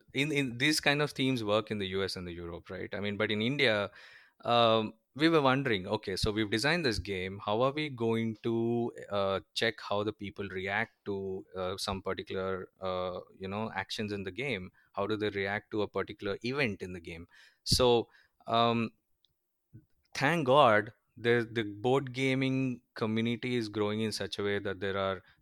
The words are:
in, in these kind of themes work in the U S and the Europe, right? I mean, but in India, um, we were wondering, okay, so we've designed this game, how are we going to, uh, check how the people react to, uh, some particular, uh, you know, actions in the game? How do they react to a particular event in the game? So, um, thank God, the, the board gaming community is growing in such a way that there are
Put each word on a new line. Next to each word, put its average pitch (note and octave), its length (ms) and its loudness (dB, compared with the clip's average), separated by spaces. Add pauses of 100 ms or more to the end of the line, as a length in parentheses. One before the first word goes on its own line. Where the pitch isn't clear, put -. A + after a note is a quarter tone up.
(140)
in, C#3+ 180 0
in C3+ 260 0
these D3 220 2
kind D3 220 2
of D3 100 -2
themes C3 320 0
work G#2+ 280 0
in G#2+ 60 -2
the G2 100 -4
U F#2+ 160 -2
S F#2 120 -4
and F2+ 120 -8
the F2 60 -8
Europe, E2+ 360 -12
right? F#2 240 -8
I G#2 60 -6
mean, G2+ 160 -4
but G#2 160 0
in G#2+ 100 0
India, A2+ 480 2 (540)
um, A2+ 500 4 (220)
we D3+ 140 4
were E3 120 6
wondering, C3 460 2
okay, G2+ 280 -4
so G#2+ 160 0
we've G#2 180 0
designed D3 360 2
this A2 120 0
game, F#2+ 480 -4
how G#2+ 160 0
are C3+ 100 4
we D3+ 180 -4
going A2+ 540 0
to, A#2 480 0 (200)
uh, G2 280 0 (140)
check A2+ 220 0 (120)
how G#2 160 0
the G#2 100 -2
people G2+ 360 -10
react G2 440 -4 (120)
to, G2 400 -6 (100)
uh, F#2 220 -4
some F#2+ 240 -4
particular, F#2+ 680 -6 (120)
uh, F#2 380 -4 (180)
you F#2+ 100 -8
know, G#2+ 280 -4
actions G2+ 380 -6
in G2 100 -6
the F#2+ 80 -8
game? F#2+ 400 -6 (220)
How G2+ 140 -2
do G#2+ 80 -2
they G#2 140 -2
react G2 420 -4
to G#2+ 120 -2
a G2 40 -2
particular G2 560 -6
event B2 380 -2
in F#2 120 -10
the F#2 80 -12
game? E2+ 260 -14 (380)
So, A#2+ 420 6 (400)
um, A#2 440 2 (1200)
thank D3+ 320 2
God, A#2+ 460 8 (240)
the, A#2 340 4
the A2+ 120 -2
board B2 500 0
gaming C3 680 0 (160)
community A#2 640 -2
is A2 100 -2
growing G#2 320 0
in A2 140 -2
such - 260 -6
a G#2 40 -2
way G2+ 160 0
that G2 200 -6
there G2 180 -2
are F#2+ 240 0 (200)